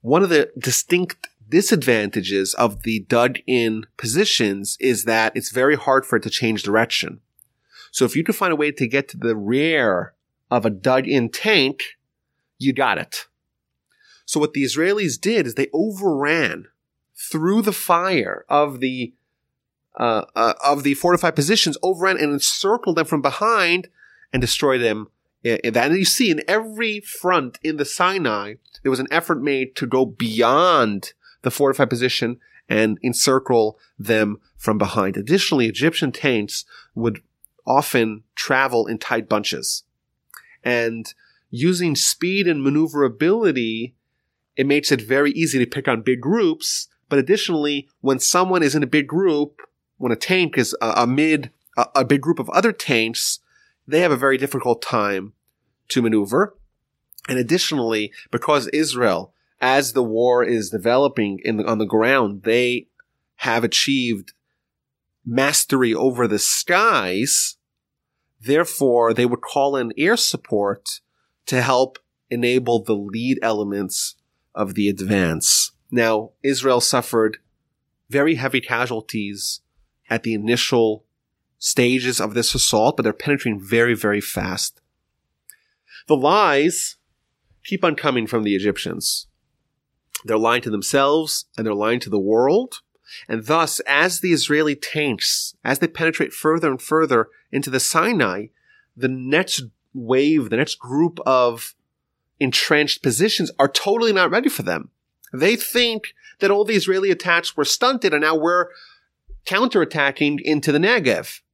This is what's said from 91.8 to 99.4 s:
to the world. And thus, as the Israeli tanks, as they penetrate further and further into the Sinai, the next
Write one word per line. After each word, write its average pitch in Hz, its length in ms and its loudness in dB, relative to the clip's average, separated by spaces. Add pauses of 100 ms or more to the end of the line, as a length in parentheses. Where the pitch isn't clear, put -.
to - 80 -10
the 101 100 0
world. 127 640 2 (460)
And 113 180 -6
thus, 156 360 0
as 160 380 0
the 180 140 0
Israeli 147 420 0
tanks, - 880 -4
as 131 160 -4
they 175 80 0
penetrate 165 460 -4
further 160 360 -2
and 131 120 -6
further 143 480 0 (220)
into 139 180 -4
the 131 100 -2
Sinai, 127 680 0 (500)
the 127 100 -2
next 135 560 -2 (300)